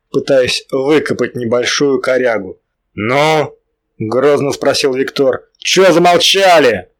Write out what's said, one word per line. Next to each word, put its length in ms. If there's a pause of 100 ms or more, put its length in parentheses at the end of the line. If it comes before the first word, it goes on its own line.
(120)
пытаясь 600
выкопать 640
небольшую 680
корягу. 580 (340)
«Ну?» — 640 (400)
грозно 540
спросил 420
Виктор. 640
«Че 340
замолчали? 1000 (100)